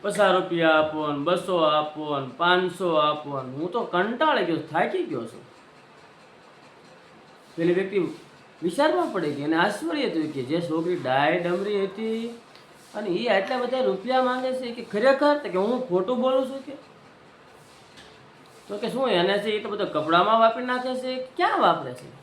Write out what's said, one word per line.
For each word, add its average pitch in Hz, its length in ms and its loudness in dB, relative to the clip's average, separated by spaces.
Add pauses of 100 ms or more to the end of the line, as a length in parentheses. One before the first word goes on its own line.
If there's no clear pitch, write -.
પચાસ 196 320 4
રૂપિયા 170 380 2
આપો 156 360 2
ને 143 120 -2
બસો 175 380 0
આપો 151 640 0
ને 131 160 -8
પાંચસો 180 580 2
આપો 147 480 0
ને 127 100 -10
હું 160 200 -6
તો 233 100 -2
કંટાળી 240 640 0
ગયો, 165 120 -2
થાકી 196 460 -2
ગયો 135 240 -6
છું." - 160 -18 (2250)
પેલી 170 180 2
વ્યક્તિ 190 240 0 (640)
વિચારમાં 294 500 0
પડી 156 200 -2
ગઈ 139 120 -6
અને 160 120 0
આશ્ચર્ય 240 540 0
થયું 160 220 -4
કે 139 100 -6
જે 151 180 -2
છોકરી 165 360 -2
ડાય 147 460 2
ડમરી 196 420 -2
હતી 226 540 -6 (560)
અને 214 160 -6
એ 202 180 -2
આટલા 202 300 0
બધા 247 260 -2
રૂપિયા 240 380 0
માંગે 254 300 -2
છે 254 200 -6
કે 233 100 -10
ખરેખર? 277 560 4
તો 214 100 -8
કે 175 100 -2
હું 226 300 0
ખોટું 190 300 0
બોલું 262 300 2
છું 269 160 -10
કે? 285 80 -14 (2000)
તો 202 100 -8
કે 220 100 -4
શું 247 200 -2
એને 190 300 4
છે 214 120 -2
એ 214 120 -2
તો 214 60 -8
બધો 202 160 -2
કપડામાં 175 560 4
વાપરી 226 240 4
નાખે 254 300 -2
છે, 254 220 -6 (200)
ક્યાં 381 240 0
વાપરે 160 340 2
છે? 135 160 -18 (120)